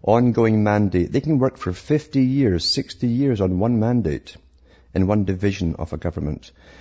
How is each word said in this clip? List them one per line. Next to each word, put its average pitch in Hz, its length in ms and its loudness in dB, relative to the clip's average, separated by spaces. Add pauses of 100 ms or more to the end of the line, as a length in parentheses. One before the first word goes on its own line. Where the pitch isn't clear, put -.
ongoing 113 600 2
mandate. 101 480 2
They 135 80 0
can 151 180 0
work 127 180 0
for - 160 -6
fifty 139 520 -2
years, 127 440 0
sixty - 380 -4
years 120 340 0
on 92 200 0
one 117 180 0
mandate 107 580 -2 (560)
in 92 140 0
one 104 180 2
division 95 520 -2
of - 160 -8
a 78 40 -6
government. 78 540 -8 (300)